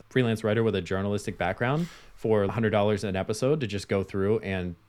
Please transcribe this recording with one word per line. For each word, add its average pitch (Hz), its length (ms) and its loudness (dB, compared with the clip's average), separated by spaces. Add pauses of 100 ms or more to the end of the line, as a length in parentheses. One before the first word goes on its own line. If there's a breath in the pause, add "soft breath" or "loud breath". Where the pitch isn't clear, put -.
freelance 117 340 0
writer 110 200 2
with 107 120 2
a 92 60 0
journalistic 98 560 -2
background 123 500 0 (280 loud breath)
for 110 280 2
a 98 80 0
hundred 107 200 0
dollars 104 320 2
an 98 120 -2
episode 127 460 0
to 117 60 -4
just 98 200 -6
go 98 140 2
through 101 380 0
and 90 360 -4 (140)